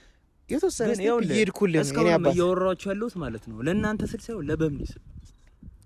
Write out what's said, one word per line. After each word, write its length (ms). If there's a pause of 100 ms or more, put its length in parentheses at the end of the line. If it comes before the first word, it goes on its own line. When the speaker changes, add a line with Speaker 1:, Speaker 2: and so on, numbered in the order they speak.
(480)
Speaker 1:
የተወሰነ 380
Speaker 2:
ግን 80
Speaker 1:
ስቴፕ 100
Speaker 2:
ይኸውልህ፣ 240
Speaker 1:
እየሄድኩልህ 440
ነው 60
የኔ 60
Speaker 2:
እስካሁንም 300
Speaker 1:
አባት። 180
Speaker 2:
እያወራኋችሁ 560
ያለሁት 280
ማለት 300
ነው 160
ለእናንተ 420
ስል 160
ሳይሆን 260
ለበምኒ 380
ስል 160
ነው። 120 (720)